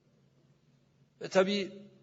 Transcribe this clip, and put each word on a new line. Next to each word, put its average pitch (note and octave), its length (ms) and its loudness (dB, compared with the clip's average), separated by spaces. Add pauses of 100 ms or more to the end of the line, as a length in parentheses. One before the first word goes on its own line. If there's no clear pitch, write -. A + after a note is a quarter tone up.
(1200)
Ve E3+ 60 -8
tabii F#3+ 440 2 (320)